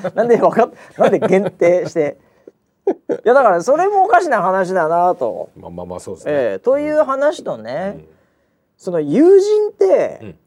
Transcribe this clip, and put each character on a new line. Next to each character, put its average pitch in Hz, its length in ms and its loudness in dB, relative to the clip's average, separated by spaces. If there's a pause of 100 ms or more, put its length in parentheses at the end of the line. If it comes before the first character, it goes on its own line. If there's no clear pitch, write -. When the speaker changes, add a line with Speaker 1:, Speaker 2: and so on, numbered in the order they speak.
(160)
Speaker 1:
な 208 80 0
ん 240 40 -2
で 226 120 4
わ 175 100 2
か 226 140 2
っ-、 - 60 -2 (280)
な 175 80 4
ん 190 60 2
で 165 80 0
限 190 320 0
定 175 340 0
し - 60 -12
て。 147 240 -4 (720)
い 349 40 -2 (300)
や、 226 120 2
だ 269 100 4
か 214 60 4
ら、 175 120 0
そ 254 140 0
れ 359 100 0
も 392 200 2
お - 20 -6
か 415 140 4
し 349 60 -6
な 220 140 0
話 190 320 -2
だ 165 140 0
な 175 260 0
と。 92 420 -8
Speaker 2:
ま 87 120 -18
あ - 20 -16
ま 87 140 -14
あ - 20 -14
ま 90 100 -12
あ、 87 40 -12
そ 101 120 -16
う - 40 -12
で - 60 -20
す - 40 -12
ね。 - 60 -4
Speaker 1:
え 123 220 -2
え、 98 40 -8
と 269 220 0
い 302 100 -4
う 302 140 2
話 277 400 -2
と 139 140 -8
ね、 147 380 -8
Speaker 2:
う - 40 -20
ん。 - 80 -20 (680)
Speaker 1:
そ - 140 -12
の、 175 100 -2
友 269 380 4
人 415 300 2
っ - 40 -8
て、 254 480 0
Speaker 2:
う - 60 -18
ん。 - 200 -18